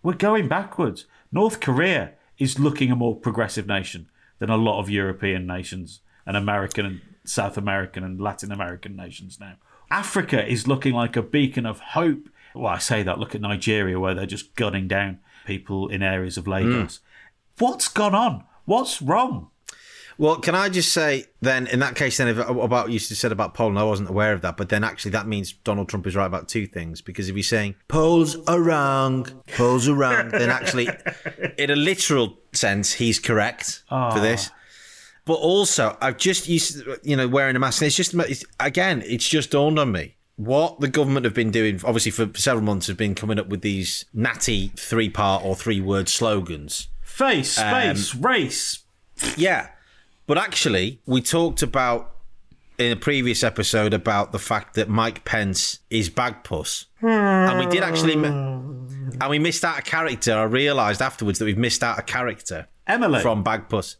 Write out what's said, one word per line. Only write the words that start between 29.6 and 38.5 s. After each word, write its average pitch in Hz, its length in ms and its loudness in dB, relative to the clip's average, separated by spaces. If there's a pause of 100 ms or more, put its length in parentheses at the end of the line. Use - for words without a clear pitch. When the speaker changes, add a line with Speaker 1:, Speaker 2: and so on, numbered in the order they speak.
Speaker 2:
are 147 60 4
wrong," 123 360 2
then 120 200 2
actually, 127 400 0 (340)
Speaker 1:
<laughs> - 340 -8
Speaker 2:
in 143 140 0
a 147 40 4
literal 147 600 2 (140)
sense, 101 420 0
he's 117 240 2
correct - 720 0
Speaker 1:
Ah. 131 220 0
Speaker 2:
for 110 80 2
this. 113 320 0 (720)
But 165 120 2
also, 165 640 2
I've 127 160 0
just, 180 320 0
you 170 80 4
s-, 143 240 -2 (220)
you 143 120 2
know, 131 140 2
wearing 135 260 2
a 127 40 2
mask, 131 220 0
and 156 60 2
it's 143 80 2
just, - 200 0
it's, 135 280 0 (160)